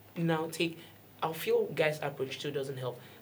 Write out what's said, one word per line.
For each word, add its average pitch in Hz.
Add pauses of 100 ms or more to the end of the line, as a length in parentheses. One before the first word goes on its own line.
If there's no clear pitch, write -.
(180)
now 165
take, 170 (440)
I 160
feel 226
guys' 151
approach 139
too 147
doesn't 135
help. 127 (220)